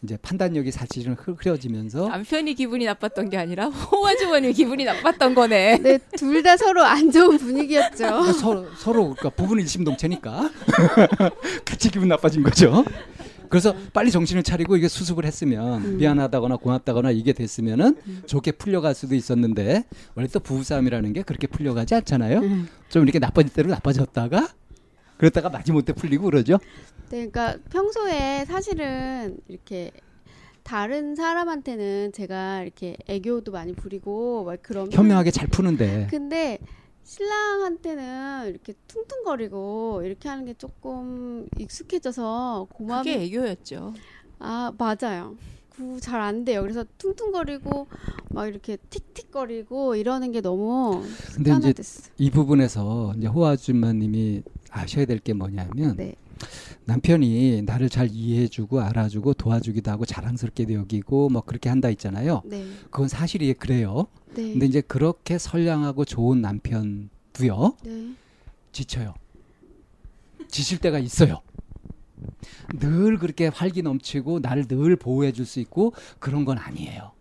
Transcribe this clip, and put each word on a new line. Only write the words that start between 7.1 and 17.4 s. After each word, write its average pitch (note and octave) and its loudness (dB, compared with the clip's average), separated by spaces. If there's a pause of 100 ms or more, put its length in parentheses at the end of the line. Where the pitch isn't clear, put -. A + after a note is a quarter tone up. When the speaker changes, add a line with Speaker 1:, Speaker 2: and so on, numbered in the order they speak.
Speaker 3:
좋은 E4 10
분위기였죠. C#4 2
Speaker 1:
그러니까 A3+ 4
서로, G#3 0
서로, A3+ 2 (120)
그러니까 C#3 -2
부부는 G3 0
일심동체니까 D#3+ -2 (560)
<laughs> C#4+ 0
같이 - 0
기분 F#3 2
나빠진 D#3 4
거죠. C#3+ 6 (640)
그래서 F#3 2 (160)
빨리 A3+ 4
정신을 F3+ 2
차리고 E3+ 2
이게 E3 4
수습을 E3 -4
했으면, A#2+ -2
Speaker 3:
음. F#3+ -2
Speaker 1:
미안하다거나 C3+ 2
고맙다거나 B2 0
이게 A#2 2
됐으면은 A#2 2 (100)